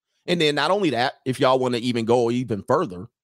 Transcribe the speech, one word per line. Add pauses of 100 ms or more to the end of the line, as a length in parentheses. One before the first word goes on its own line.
(260)
And
then
not
only
that, (100)
if
y'all
wanna
even
go
even
further, (180)